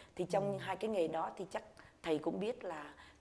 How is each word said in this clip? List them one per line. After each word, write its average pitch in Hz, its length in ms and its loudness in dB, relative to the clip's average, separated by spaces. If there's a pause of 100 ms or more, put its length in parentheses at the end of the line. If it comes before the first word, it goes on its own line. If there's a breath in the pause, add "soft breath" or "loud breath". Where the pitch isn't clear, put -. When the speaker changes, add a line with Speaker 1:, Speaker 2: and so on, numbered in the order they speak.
(160 loud breath)
Speaker 1:
Thì 180 80 0
trong 202 280 2
Speaker 2:
Ừ. 190 80 -2
Speaker 1:
hai 185 160 -2
cái 214 140 0
nghề 175 180 4
đó 160 280 0
thì 185 140 -6
chắc - 120 -4 (400 loud breath)
thầy 156 160 4
cũng 170 220 0
biết 214 240 -2
là 151 300 -8 (260 loud breath)